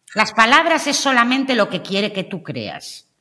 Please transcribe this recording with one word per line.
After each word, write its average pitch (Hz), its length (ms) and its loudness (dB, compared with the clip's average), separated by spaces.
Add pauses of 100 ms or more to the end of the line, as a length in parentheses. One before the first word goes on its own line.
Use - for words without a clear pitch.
(160)
Las 214 180 0
palabras 302 540 4
es 185 100 0
solamente 262 580 2
lo 202 140 2
que 185 120 -6
quiere 196 320 -4
que 190 100 -6
tú 175 200 -10
creas. - 640 -12 (140)